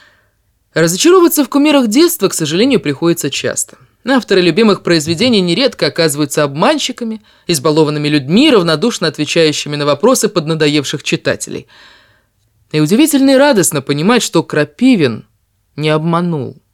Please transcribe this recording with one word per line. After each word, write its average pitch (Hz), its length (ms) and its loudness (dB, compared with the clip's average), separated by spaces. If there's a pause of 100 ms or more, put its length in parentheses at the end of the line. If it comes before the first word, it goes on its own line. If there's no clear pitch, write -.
(760)
Разочаровываться 294 680 2
в 254 60 -2
кумирах 285 400 2
детства, 233 400 2
к - 60 -4
сожалению, 185 460 0
приходится 151 500 -2
часто. - 480 -8 (260)
Авторы 226 360 0
любимых 180 420 2
произведений 170 580 0
нередко 180 460 -2
оказываются 151 560 -2
обманщиками, 220 800 -4 (240)
избалованными 151 640 0
людьми, 151 420 2
равнодушно 175 560 0
отвечающими 151 680 -2
на 147 100 -4
вопросы 208 420 0
поднадоевших 151 760 -2
читателей. - 640 -6 (1040)
И 156 80 0
удивительно 269 500 2
и 269 60 4
радостно 226 440 2
понимать, 165 440 0
что 165 180 -2
Крапивин 151 840 0 (480)
не 151 120 -4
обманул. 156 720 -2 (140)